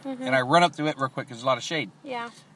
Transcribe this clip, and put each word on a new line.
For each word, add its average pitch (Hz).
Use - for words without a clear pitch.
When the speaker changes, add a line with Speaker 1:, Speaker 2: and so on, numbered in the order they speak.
Speaker 1:
Mm-hmm. 262
Speaker 2:
and 131
I 131
run 151
up 160
to 151
it 151
real 135
quick 131
'cause 127
there's 113
a 127
lot 131
of 117
shade. 139
Speaker 1:
Yeah. 240